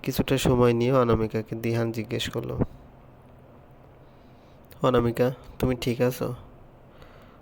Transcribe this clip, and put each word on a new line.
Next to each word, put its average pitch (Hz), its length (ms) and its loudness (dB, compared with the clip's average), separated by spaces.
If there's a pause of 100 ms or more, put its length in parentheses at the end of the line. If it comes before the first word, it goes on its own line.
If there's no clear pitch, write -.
কিছুটা 139 340 0
সময় 123 360 4
নিয়ে 120 200 2
অনামিকাকে 113 600 2
দিহান 117 360 -2
জিজ্ঞেস 113 380 -6
করলো, 127 300 -6 (2250)
"অনামিকা, 123 500 2 (280)
তুমি 127 220 0
ঠিক 120 200 -2
আছো?" 123 320 -2 (1080)